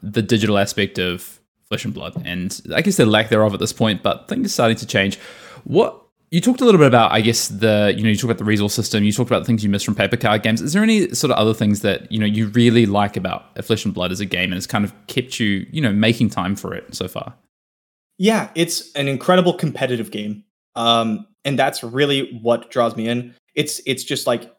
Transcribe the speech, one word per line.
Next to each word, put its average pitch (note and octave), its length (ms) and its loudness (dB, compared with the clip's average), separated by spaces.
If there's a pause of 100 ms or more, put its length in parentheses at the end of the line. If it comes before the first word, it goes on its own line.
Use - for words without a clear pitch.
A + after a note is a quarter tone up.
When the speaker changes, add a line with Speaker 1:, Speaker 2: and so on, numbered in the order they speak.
Speaker 1:
the G#2 200 -4
digital G#2+ 360 2
aspect G2 420 -2
of F2+ 400 -6 (280)
Flesh - 180 -6
and G#2 80 -6
Blood, - 320 -12
and F2+ 360 -8 (120)
I C3 80 2
guess F#3+ 160 0
the C#3 80 6
lack G#2+ 240 4
thereof G#2+ 240 4
at G2 60 -6
this - 140 -4
point, G#2+ 300 0
but - 240 -4
things C4 200 -4
are - 20 -8
starting A2+ 280 0
to - 80 -14
change. G2 320 0 (460)
What, - 380 0 (300)
you E3+ 100 0
talked B3+ 180 2
a C4 60 2
little G3+ 140 8
bit D3 80 8
about, A#2 240 6
I A2 100 2
guess, A2+ 260 0
the, G#2 480 2
you G#2 80 -4
know, A2 60 2
you G#2+ 60 2
talked G2+ 100 -2
about A2+ 140 0
the - 60 -6
resource G#2 280 0
system, G#2+ 300 0
you G#2 100 2
talked A#2+ 160 -2
about G#2+ 100 2
the D#2 60 -6
things A2 180 0
you G#2 60 0
miss G2+ 140 -2
from G#2+ 120 -2
paper G#2+ 220 0
card G#2+ 260 0
games. A2+ 180 0
Is D3 120 -4
there G3+ 100 2
any A3 300 2
sort C#3+ 180 0
of A#2 60 0
other A2 160 4
things G#2 280 0
that, - 300 -2
you A2 80 -4
know, G#2+ 60 0
you G#2+ 220 0
really A#2 380 4
like G2+ 300 0
about F#2 480 -8
Flesh A2 220 -2
and G2+ 80 -2
Blood F2+ 180 -4
as F#2+ 80 -6
a G#2 60 -6
game F2+ 200 -2
and F#2 100 -4
has G2 120 -8
kind G#2+ 160 -2
of G2 100 -4 (140)
kept - 320 -6
you, G2+ 320 -2
you - 100 -6
know, A2 120 0
making A2 380 2
time G2 240 -4
for F#2 180 -8
it - 200 -14
so - 140 -8
far? - 260 -12 (840)
Speaker 2:
Yeah, G3+ 380 0
it's E3 380 -4
an C#3 140 -2
incredible F3 460 2
competitive B2+ 580 -4
game. G#2 320 -8 (320)
Um, A2+ 520 0 (180)
and C#3 140 -2
that's C#3 240 -2
really C3+ 580 -2
what A#2 300 -2
draws A#2 240 0
me A2+ 120 -4
in. A#2+ 260 -4 (220)
It's, D3 300 -2
it's C3 180 -4
just, - 240 -6
like, A#2+ 320 -2